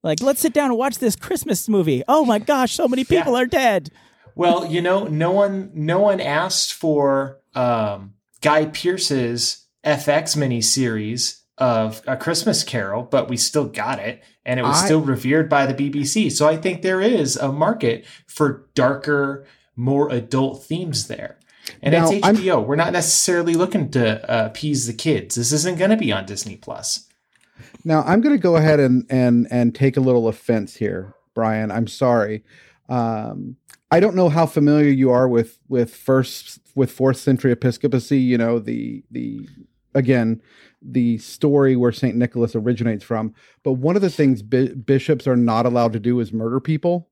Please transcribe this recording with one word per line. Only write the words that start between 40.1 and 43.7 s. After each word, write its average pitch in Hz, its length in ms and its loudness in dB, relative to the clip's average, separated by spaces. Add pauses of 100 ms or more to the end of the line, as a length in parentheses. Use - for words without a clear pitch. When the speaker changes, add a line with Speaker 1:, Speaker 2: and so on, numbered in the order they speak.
Speaker 3:
the 120 360 0
story 139 580 2
where 120 160 2
Saint 120 240 -2
Nicholas 120 380 0
originates 113 500 -2
from. 110 300 -6 (280)
But 135 120 0